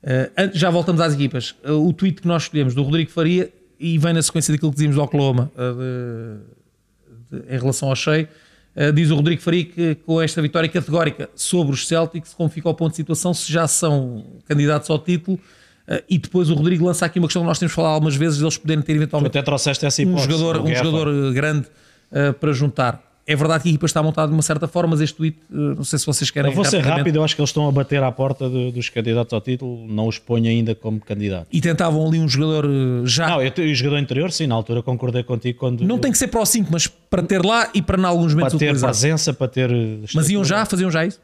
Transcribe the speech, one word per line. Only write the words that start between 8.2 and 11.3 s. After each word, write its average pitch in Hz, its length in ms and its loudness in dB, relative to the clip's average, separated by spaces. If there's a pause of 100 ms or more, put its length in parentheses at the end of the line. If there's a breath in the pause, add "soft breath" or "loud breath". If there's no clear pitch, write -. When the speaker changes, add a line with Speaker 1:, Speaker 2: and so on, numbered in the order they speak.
Speaker 1:
Eh, 147 160 0
diz 151 180 4
o 160 60 4
Rodrigo 147 260 2
Faria 175 240 0
que 170 300 -2
com 165 260 -2
esta 160 200 -2
vitória 165 280 0
categórica 160 680 -2